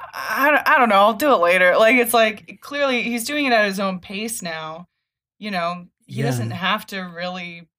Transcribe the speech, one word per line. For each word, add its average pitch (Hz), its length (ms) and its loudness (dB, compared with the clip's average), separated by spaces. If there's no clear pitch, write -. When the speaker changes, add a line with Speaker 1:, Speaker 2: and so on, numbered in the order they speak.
Speaker 1:
I, 262 520 0
I, 302 100 4
I - 40 4
don't 240 100 4
know. 202 60 4
I'll 208 180 6
do 269 200 2
it 220 40 4
later." 180 400 4
Like, 220 200 6
it's 240 160 0
like, 220 480 0
clearly 277 420 -4
he's 233 220 -6
doing 294 200 -4
it 247 80 2
at 214 120 4
his 196 140 -4
own 190 200 -4
pace 208 420 -10
now. 160 460 -12
You 208 120 -12
know, 175 360 -6
he 127 160 -10
doesn't 120 280 -4
Speaker 2:
Yeah. 117 60 -10
Speaker 1:
have 185 320 -4
to 196 140 -10
really 175 680 -12